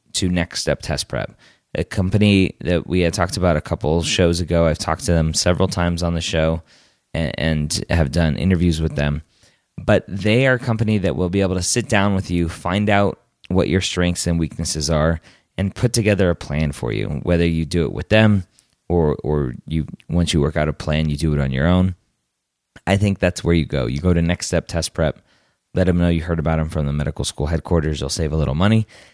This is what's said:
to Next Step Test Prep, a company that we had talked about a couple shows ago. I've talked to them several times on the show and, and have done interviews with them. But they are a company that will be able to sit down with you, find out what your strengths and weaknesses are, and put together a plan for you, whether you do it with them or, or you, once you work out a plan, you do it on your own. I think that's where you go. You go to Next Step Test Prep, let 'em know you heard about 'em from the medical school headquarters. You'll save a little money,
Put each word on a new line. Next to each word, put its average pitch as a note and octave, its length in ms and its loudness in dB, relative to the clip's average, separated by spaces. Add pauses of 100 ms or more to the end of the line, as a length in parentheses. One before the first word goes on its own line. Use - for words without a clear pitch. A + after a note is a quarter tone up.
(140)
to F#2+ 160 -2
Next F2 300 -2
Step D2 200 -2
Test - 280 -6
Prep, - 280 -8 (380)
a E2 100 -2
company G2 760 2
that E2+ 260 0
we F2+ 140 0
had E2+ 120 2
talked F2+ 240 -2
about F2 200 2
a D2+ 40 -2
couple D#2+ 420 0
shows E2+ 380 2
ago. E2+ 260 2
I've D#2 120 0
talked - 280 -4
to F2 60 2
them D#2+ 220 2
several F2+ 340 0
times F2 340 -2
on E2+ 120 0
the E2 80 -4
show D#2+ 400 0 (500)
and, D#2 260 -4
and D2+ 520 -2
have D#2+ 220 0
done D#2+ 240 2
interviews E2+ 440 2
with D2+ 140 -2
them. D2 280 -2 (560)
But G#2 300 2
they G#2+ 380 0
are C3 80 4
a A#2+ 40 0
company A2 400 0
that F2 180 0
will F2+ 120 0
be G2 140 0
able F#2 120 0
to F2+ 80 -2
sit - 260 -2
down G2+ 260 2
with F#2 160 -2
you, E2+ 180 0
find G2 400 -2
out G2+ 320 2 (280)
what F2+ 200 2
your F#2 120 2
strengths F2 460 -2
and E2+ 120 0
weaknesses D#2+ 520 -4
are, D#2+ 300 2 (380)
and F#2+ 160 -2
put B2 180 0
together G2 380 2
a E2+ 40 0
plan D2 380 -2
for A#1 200 -6
you, G#1 160 -4 (140)
whether E2+ 240 2
you E2 180 0
do E2+ 200 0
it G1+ 80 -2
with - 160 -8
them G#2+ 360 4 (440)
or, E2 340 2
or C#2 320 -2 (120)
you, D#2 200 -2 (220)
once F2 240 0
you D#2+ 80 4
work D2+ 160 0
out D2+ 120 2
a D2+ 40 0
plan, D#2 360 -2
you D2 80 -2
do D2+ 180 0
it C#2+ 60 0
on C2+ 120 -2
your C2+ 140 0
own. F#2 280 4 (920)
I G2 100 2
think G2 220 0
that's - 260 -2
where E2+ 100 2
you D#2 120 2
go. C2+ 200 -4
You C2 140 -4
go F2+ 120 2
to E2+ 100 2
Next F2 240 -2
Step E2+ 200 -2
Test - 280 -6
Prep, D#2 260 -2 (540)
let F#2 140 2
'em F2 100 2
know F2 100 4
you E2+ 140 0
heard E2 160 -4
about D#2+ 200 0
'em D#2 100 -2
from D#2 180 -2
the C#2+ 60 -2
medical D2 320 -4
school - 220 -4
headquarters. D#2 540 -2
You'll C#2 80 -4
save D2+ 240 -4
a D#2 40 -2
little C#2 180 0
money, G#2+ 320 2 (280)